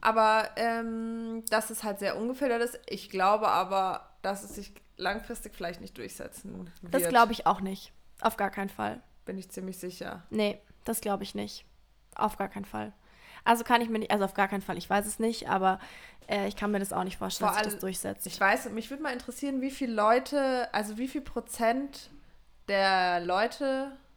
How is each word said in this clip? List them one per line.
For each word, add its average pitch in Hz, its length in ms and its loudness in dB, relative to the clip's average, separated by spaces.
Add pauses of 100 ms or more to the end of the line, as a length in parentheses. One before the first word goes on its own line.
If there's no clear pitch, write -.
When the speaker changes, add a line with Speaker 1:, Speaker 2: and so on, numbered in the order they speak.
Speaker 1:
aber, 220 540 6
ähm, 226 920 -4
dass 220 220 2
es 220 120 -8
halt 208 160 -4
sehr 196 200 -2
ungefiltert 247 440 0
ist. 240 240 -4
Ich - 220 -10
glaube 202 400 4
aber, 185 600 0 (140)
dass 196 220 -4
es 202 100 -14
sich 202 180 -12 (240)
langfristig 214 580 -6
vielleicht 175 260 -8
nicht 190 160 -16
durchsetzen 185 760 -12 (120)
wird. 175 120 -10
Speaker 2:
Das 170 140 4
glaub 233 220 8
ich - 160 0
auch 190 140 4
nicht. 190 320 -6 (280)
Auf 220 160 2
gar 196 140 0
keinen 196 180 -4
Fall. 214 320 -4 (240)
Speaker 1:
Bin 190 140 -8
ich 180 120 -12
ziemlich 185 280 -10
sicher. 180 500 -10
Speaker 2:
Nee, 208 300 0 (260)
das 226 160 -2
glaub 202 220 0
ich 202 120 -10
nicht. 208 300 -8 (520)
Auf - 200 0
gar 196 120 -4
keinen 202 180 -10
Fall. 214 260 -8 (520)
Also 233 200 6
kann 240 160 6
ich 233 80 -2
mir 220 120 0
nicht, 220 100 -2
also 202 160 4
auf 190 80 -4
gar 196 140 4
keinen 196 120 -2
Fall, 185 160 -6
ich 175 140 -6
weiß 202 160 2
es 214 120 -4
nicht, 226 300 -2
aber, 190 320 4 (480)
äh, 202 180 0
ich 202 100 -4
kann 208 140 -2
mir 202 80 2
das 196 140 -4
auch 185 120 0
nicht 185 120 -8
vorstellen, 202 340 -2
Speaker 1:
Vor 190 60 2
Speaker 2:
dass 214 80 2
sich 202 100 -2
das 196 80 -8
Speaker 1:
allem, 190 100 -4
Speaker 2:
durchsetzt. 196 340 -6
Speaker 1:
ich 185 120 -10
weiß, 208 320 4
mich 226 200 -6
würde 277 120 -8
mal 277 120 -4
interessieren, 254 480 -4
wie 269 80 -2
viele 254 240 -4
Leute, 254 800 4
also 214 260 -2
wie 254 100 -2
viel 285 140 -6
Prozent 247 880 -2 (580)
der 190 520 4
Leute 254 720 0 (240)